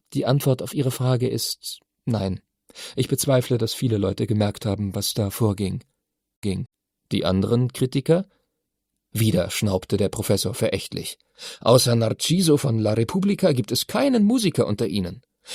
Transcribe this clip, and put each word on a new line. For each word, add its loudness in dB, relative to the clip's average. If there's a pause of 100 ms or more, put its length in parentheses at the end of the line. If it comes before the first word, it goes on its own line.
(140)
die 0
Antwort 2
auf -8
Ihre 0
Frage 0
ist -6 (240)
nein. -2 (560)
Ich 0
bezweifle, 0
dass -2
viele -2
Leute -2
gemerkt 0
haben, -2
was -4
da -2
vorging." -2 (560)
Ging. -4 (460)
"Die -2
anderen 2
Kritiker?" 0 (840)
Wieder 2
schnaubte -2
der 2
Professor -2
verächtlich. -4 (420)
"Außer 6
Narciso 2
von 0
La 2
Repubblica 2
gibt -2
es -2
keinen 2
Musiker 2
unter -2
ihnen. -4 (320)